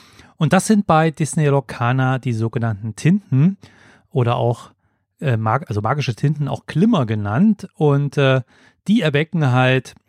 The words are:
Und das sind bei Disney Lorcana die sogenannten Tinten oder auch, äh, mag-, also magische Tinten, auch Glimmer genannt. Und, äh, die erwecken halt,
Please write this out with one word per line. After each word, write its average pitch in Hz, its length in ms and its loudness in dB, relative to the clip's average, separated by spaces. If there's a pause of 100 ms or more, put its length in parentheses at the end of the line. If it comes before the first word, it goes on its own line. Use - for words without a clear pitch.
(360)
Und 151 160 -2
das 185 160 2
sind 208 180 2
bei 160 260 2
Disney 151 360 -2
Lorcana 131 720 0
die 120 140 -4
sogenannten 113 640 -4
Tinten 170 600 2 (520)
oder 120 260 0
auch, 120 360 -4 (500)
äh, 131 160 -2
mag-, 110 320 -2
also 104 100 -4
magische 123 340 -2
Tinten, 143 360 -2
auch - 160 -8
Glimmer 180 400 0
genannt. 113 720 -2
Und, 143 420 0
äh, 135 240 2 (480)
die 220 120 2
erwecken 151 520 0
halt, 127 420 0 (140)